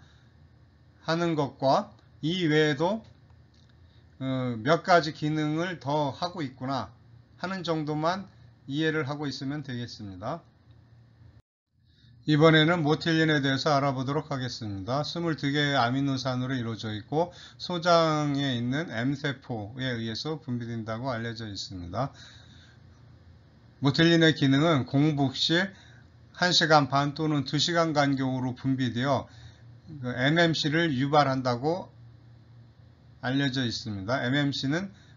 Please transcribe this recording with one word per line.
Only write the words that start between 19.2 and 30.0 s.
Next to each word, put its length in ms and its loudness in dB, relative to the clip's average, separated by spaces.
의해서 540 -6
분비된다고 720 -6
알려져 360 -8
있습니다. 640 -8
모틸린의 520 6
기능은 540 2
공복 480 2
시 340 0
한 180 0
시간 380 4
반 240 0
또는 320 0
두 140 -2
시간 340 2
간격으로 600 0
분비되어 720 -2